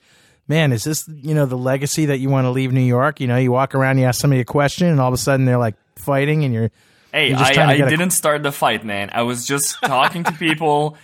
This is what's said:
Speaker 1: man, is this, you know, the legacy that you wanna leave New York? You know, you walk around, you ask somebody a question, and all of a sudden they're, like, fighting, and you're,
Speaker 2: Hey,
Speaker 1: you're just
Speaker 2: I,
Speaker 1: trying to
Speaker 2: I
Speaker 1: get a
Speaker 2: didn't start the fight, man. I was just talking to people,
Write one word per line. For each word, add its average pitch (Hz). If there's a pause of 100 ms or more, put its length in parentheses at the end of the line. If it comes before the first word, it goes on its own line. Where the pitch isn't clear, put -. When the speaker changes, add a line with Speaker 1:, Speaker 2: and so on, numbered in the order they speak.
(480)
Speaker 1:
man, 147
is 107
this, 151
you 156
know, 147
the 127
legacy 135
that 139
you 135
wanna 131
leave 131
New 131
York? 127
You 139
know, 120
you 131
walk 131
around, 135
you 127
ask 123
somebody 139
a 120
question, 143
and 151
all 127
of 127
a 123
sudden 135
they're, 123
like, 113 (220)
fighting, 147
and 131
you're, 113 (420)
Speaker 2:
Hey, 143
Speaker 1:
you're 131
just 131
Speaker 2:
I, -
Speaker 1:
trying 151
to 139
Speaker 2:
I -
Speaker 1:
get 143
a -
Speaker 2:
didn't 175
start 151
the 143
fight, 113
man. 101
I 120
was 120
just 139
talking 143
to 180
people, 151